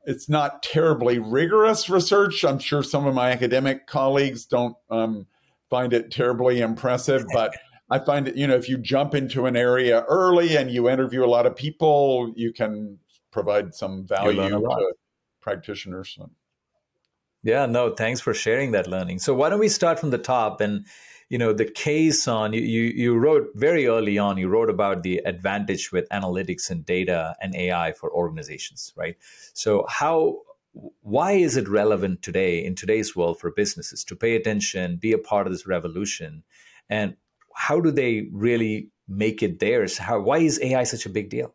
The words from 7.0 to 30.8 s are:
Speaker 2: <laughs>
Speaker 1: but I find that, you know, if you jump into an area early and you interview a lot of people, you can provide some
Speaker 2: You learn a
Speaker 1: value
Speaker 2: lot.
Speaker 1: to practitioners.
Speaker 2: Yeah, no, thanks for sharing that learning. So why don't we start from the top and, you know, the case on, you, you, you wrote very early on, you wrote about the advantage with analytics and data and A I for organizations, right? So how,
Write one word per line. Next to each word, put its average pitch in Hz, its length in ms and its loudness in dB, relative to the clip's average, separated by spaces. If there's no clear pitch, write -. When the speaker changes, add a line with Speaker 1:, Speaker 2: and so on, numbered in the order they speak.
Speaker 2:
<laughs> - 40 -8
Speaker 1:
but 113 200 0
I 135 80 2
find 143 260 0
that, 131 120 -6
you 139 100 0
know, 131 80 4
if 127 140 0
you 131 80 0
jump 135 360 0
into 135 320 -2
an 123 100 0
area 123 520 4
early 170 480 4
and 135 160 2
you 120 180 2
interview 131 340 2
a 123 40 6
lot 120 180 6
of 123 100 2
people, 139 800 2
you 117 180 -4
can 107 440 -4
provide 104 460 0
some 95 340 -8
Speaker 2:
You 101 220 2
learn 98 220 0
a 104 60 0
Speaker 1:
value - 80 -
Speaker 2:
lot. 127 120 0
Speaker 1:
to - 140 0
practitioners. 95 760 -10
Speaker 2:
Yeah, 123 240 2
no, 120 260 2
thanks 117 260 -2
for 117 140 -2
sharing 123 380 0
that 98 160 0
learning. 90 320 -4
So 135 160 0
why 143 140 2
don't 202 100 0
we 214 100 4
start 170 300 0
from 156 100 -2
the 123 80 0
top 117 440 0
and, 104 240 -2
you 127 80 -4
know, 117 160 2
the 107 120 2
case 156 640 0
on, 110 260 0
you, 113 80 0
you, 113 200 0
you 120 340 2
wrote 147 380 4
very 143 320 2
early 110 320 2
on, 101 200 2
you 92 120 0
wrote 110 200 2
about 95 340 0
the 90 160 -2
advantage 98 720 -4
with - 180 -2
analytics 92 640 -4
and 85 120 -6
data 87 560 -2
and 95 160 -8
A 90 160 -2
I 82 220 -2
for - 180 -8
organizations, 80 840 -6
right? 85 200 -8
So 104 340 0
how, 156 520 0